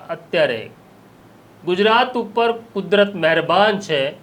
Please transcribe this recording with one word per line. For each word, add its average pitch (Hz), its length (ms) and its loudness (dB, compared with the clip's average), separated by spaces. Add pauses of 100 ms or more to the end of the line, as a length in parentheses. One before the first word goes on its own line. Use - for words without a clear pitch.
અત્યારે 131 600 -2 (960)
ગુજરાત 220 480 2
ઉપર 233 380 -2
કુદરત 202 640 -2
મહેરબાન 165 640 2
છે 147 300 -4 (140)